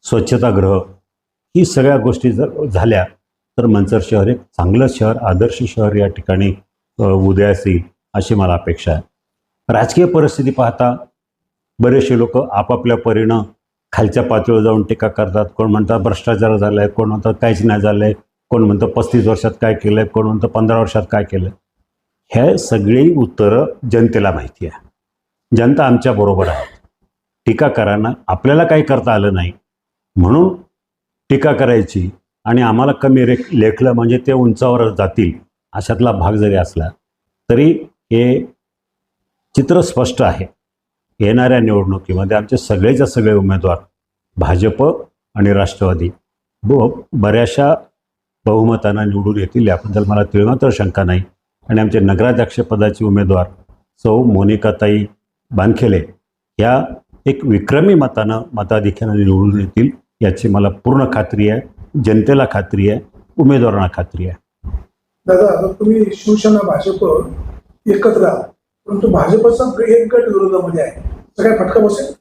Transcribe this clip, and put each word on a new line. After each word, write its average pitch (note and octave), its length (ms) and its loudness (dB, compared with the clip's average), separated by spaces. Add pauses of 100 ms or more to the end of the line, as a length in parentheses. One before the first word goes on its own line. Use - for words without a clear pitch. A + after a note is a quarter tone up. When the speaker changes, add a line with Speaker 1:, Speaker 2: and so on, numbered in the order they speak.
Speaker 1:
स्वच्छतागृह, G2 800 0 (720)
ही F3 80 4
सगळ्या C#3 320 2
गोष्टी B2 360 0
जर C#3+ 340 -4
झाल्या G2 380 0 (540)
तर A#2+ 80 0
मंचर G#2 360 2
शहर G#2 240 0
एक A#2+ 100 0
चांगलं G2+ 520 0
शहर, A2 280 -2
आदर्श G2+ 420 -2 (100)
शहर G#2 260 -2
या G2+ 120 2
ठिकाणी, F#2+ 480 -2 (440)
अ, A2 40 -2
उदयास G2 640 2
येईल F2 160 0 (300)
अशी G#2 220 -2
मला F#2 200 0
अपेक्षा E2 380 -4
आहे. D#2+ 100 -4 (680)
राजकीय B2 340 2
परिस्थिती D3 440 0
पाहता B2 460 -2 (840)
बरेचसे B2 400 2
लोक A#2 180 0
आपापल्या A#2+ 600 -2
परीनं A2 460 0 (500)
खालच्या A#2 300 0
पातळीवर A2 400 0
जाऊन A2 200 2
टीका A2 260 -4
करतात. G2+ 380 -2 (100)
कोण A2 140 -2
म्हणतात G#2 300 0
भ्रष्टाचार A2 560 0
झालाय, G#2 320 0
कोण A2 200 -2
म्हणतात G#2+ 320 -2
काहीच A2+ 240 0
नाही G#2 160 2
झालंय, G#2 320 0 (360)
कोण A#2 160 2
म्हणतं G#2 220 2
पस्तीस A2 400 0
वर्षात A2 240 0 (100)
काय A2 140 0
केलंय, G#2+ 300 0
कोण A2 220 -2
म्हणतं G#2+ 220 -2
पंधरा A2+ 320 0
वर्षात G#2+ 300 -2
काय G#2 140 -2
केलंय. F#2+ 260 -6 (840)
हे C3+ 240 2
सगळी A#2+ 560 2
उत्तरं A#2 520 0 (260)
जनतेला A2+ 380 2
माहिती D2 360 -8
आहे. - 220 -16 (680)
जनता C#3 280 2
आमच्या B2 280 2
बरोबर G2 360 0
आहे. - 400 -10 (580)
टीकाकारांना A2 680 0 (160)
आपल्याला C#3 360 2
काही D#3+ 180 2
करता B2+ 300 0
आलं G#2 220 0
नाही F2 180 -4 (640)
म्हणून D3 460 2 (680)
टीका C#3+ 240 2
करायची A2 580 0 (340)
आणि A#2+ 180 2
आम्हाला A#2+ 300 2
कमी C3 320 2
रेख-, B2 300 -2
लेखलं A#2 380 2
म्हणजे A#2+ 340 0
ते C3+ 60 0
उंचावर B2 560 2
जातील F#2+ 440 -2 (400)
अशातला A#2 400 -2
भाग G2 200 -2
जरी G#2 220 0
असला E2 340 -4 (640)
तरी C#3+ 220 4 (400)
हे A#2 320 0 (1120)
चित्र D3 240 2
स्पष्ट - 420 -2
आहे. F2+ 240 -2 (720)
येणाऱ्या B2 400 2
निवडणुकीमध्ये G2 760 -2
आमचे G#2+ 200 -2
सगळेच्या A#2 500 0
सगळे A2 280 0
उमेदवार F#2+ 420 0 (600)
भाजप F2 460 0 (520)
आणि G2+ 180 2
राष्ट्रवादी F#2 580 -2 (520)
ब-, A#2+ 380 0 (120)
बऱ्याचशा A#2 600 0 (720)
बहुमतानं A2 600 0
निवडून G2+ 320 -2
येतील G#2+ 280 -2
याबद्दल G2+ 380 -2
मला G#2 180 0
तिळमात्र A#2+ 480 0
शंका F#2+ 320 -2
नाही. F2+ 180 0 (460)
आणि A2 120 2
आमचे A2 200 0
नगराध्यक्षपदाचे G#2+ 1040 0
उमेदवार G2 420 0 (520)
सौ A2+ 240 2
मोनिकाताई G#2 840 0 (440)
बानखेले G2+ 540 0 (560)
या B2+ 240 2 (420)
एक C#3 180 -2
विक्रमी C#3+ 500 2
मतानं, A2+ 480 0 (100)
मताधिक्यानं G#2 640 -2
निवडून G2+ 440 2
येतील G#2+ 300 0 (300)
याची G2 280 0
मला G2+ 200 2
पूर्ण B2+ 440 0
खात्री G#2 360 0
आहे, A2+ 120 -2 (440)
जनतेला A2 460 2
खात्री G2 400 -2
आहे, A2+ 100 -4 (380)
उमेदवारांना A#2+ 560 2
खात्री F2+ 320 -8
आहे. - 420 -14 (580)
Speaker 2:
दादा, F#3 320 2
आता F#3+ 140 -4
तुम्ही G#3+ 400 2
शिवसेना G#3+ 460 2
भाजप F#3 720 -2 (580)
एकत्र G#3 380 2
आहात, - 180 -2 (440)
परंतु G3+ 240 0
भाजपचा A3 600 2 (160)
एक A3+ 260 2
गट A#3+ 60 6
विरोधामध्ये F#3 640 -2
आहे, - 240 -10 (300)
तर F#3+ 40 -4
काय G#3+ 160 0
फटका F#3+ 220 0
बसेल? G#3 400 -2